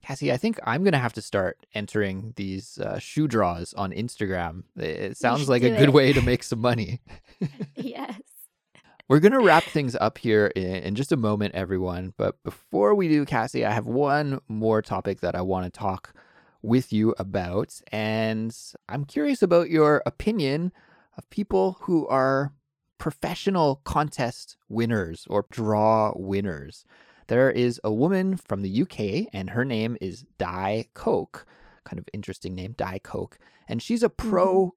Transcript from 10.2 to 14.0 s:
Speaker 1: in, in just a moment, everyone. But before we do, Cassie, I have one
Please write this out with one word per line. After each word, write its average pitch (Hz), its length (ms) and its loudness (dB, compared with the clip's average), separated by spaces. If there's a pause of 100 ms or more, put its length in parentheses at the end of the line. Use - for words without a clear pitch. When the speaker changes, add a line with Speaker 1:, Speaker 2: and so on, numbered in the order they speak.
Speaker 1:
in, 95 80 -2 (140)
in 95 180 -4
just 131 160 -2
a 165 60 2
moment, 104 360 0
everyone. 92 640 -4
But - 260 -2
before 208 520 0
we 190 120 0
do, 151 180 4
Cassie, 123 400 -2
I 104 60 0
have 110 140 -2
one 139 600 0